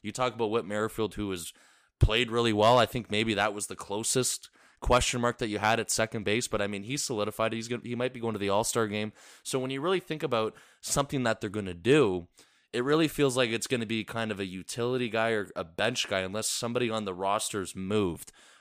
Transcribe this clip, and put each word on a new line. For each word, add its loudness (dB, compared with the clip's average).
You -8
talk -2
about -2
Whit 0
Merrifield, -2
who -4
has -8
played 4
really 4
well. 8
I 6
think -6
maybe 2
that 2
was -6
the -12
closest -2
question 4
mark 2
that -2
you -2
had 4
at -6
second -2
base, 0
but -2
I 0
mean, -6
he's -6
solidified. -2
He's -6
gonna, -6
he -6
might -2
be -12
going -2
to -6
the 0
All-Star 2
game. -4
So -4
when -4
you -4
really 0
think -6
about 0
something -2
that 2
they're -4
gonna -4
do, 4
it 0
really 4
feels 2
like 2
it's -2
gonna -2
be -2
kind -4
of -4
a -4
utility -4
guy 2
or 0
a -4
bench -2
guy, 0
unless -4
somebody -2
on -2
the -4
roster's -2
moved, -2